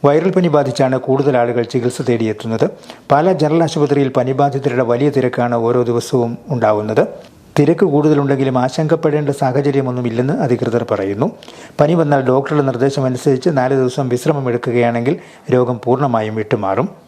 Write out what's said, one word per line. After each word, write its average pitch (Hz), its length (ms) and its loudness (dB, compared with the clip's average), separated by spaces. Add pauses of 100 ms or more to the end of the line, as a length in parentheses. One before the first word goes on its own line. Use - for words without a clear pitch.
വൈറൽ 160 260 4
പനി 180 180 2
ബാധിച്ചാണ് 131 500 0
കൂടുതൽ 135 380 0
ആളുകൾ 120 260 0
ചികിത്സ 123 400 -4
തേടിയെത്തുന്നത്. 113 680 -2 (400)
പാലാ 160 220 4
ജനറൽ 156 300 2
ആശുപത്രിയിൽ 143 460 0
പനിബാധിതരുടെ 131 720 0
വലിയ 120 340 2
തിരക്കാണ് 123 380 0 (120)
ഓരോ 123 160 2
ദിവസവും 117 560 -2 (160)
ഉണ്ടാവുന്നത്. 110 480 0 (560)
തിരക്ക് 160 260 4
കൂടുതലുണ്ടെങ്കിലും 139 760 2
ആശങ്കപ്പെടേണ്ട 151 720 0 (100)
സാഹചര്യമൊന്നുമില്ലെന്ന് 127 920 -2 (100)
അധികൃതർ 117 460 0
പറയുന്നു. 101 360 -2 (540)
പനി 151 200 4
വന്നാൽ 143 200 2 (100)
ഡോക്ടറുടെ 139 320 2
നിർദ്ദേശമനുസരിച്ച് 131 960 0
നാല് 131 220 0
ദിവസം 127 280 -2
വിശ്രമം 131 400 -2
എടുക്കുകയാണെങ്കിൽ 120 680 0 (380)
രോഗം 123 300 0
പൂർണ്ണമായും 120 500 0
വിട്ടുമാറും. 104 540 -2 (200)